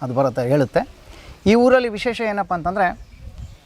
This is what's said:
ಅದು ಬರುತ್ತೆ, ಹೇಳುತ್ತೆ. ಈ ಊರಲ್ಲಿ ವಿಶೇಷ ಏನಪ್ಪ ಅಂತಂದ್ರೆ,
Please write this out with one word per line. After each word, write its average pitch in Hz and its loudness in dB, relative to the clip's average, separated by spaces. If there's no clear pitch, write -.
ಅದು 123 -6
ಬರುತ್ತೆ, 127 0
ಹೇಳುತ್ತೆ. 131 0
ಈ 202 6
ಊರಲ್ಲಿ 247 4
ವಿಶೇಷ 214 -4
ಏನಪ್ಪ 202 -4
ಅಂತಂದ್ರೆ, 175 -2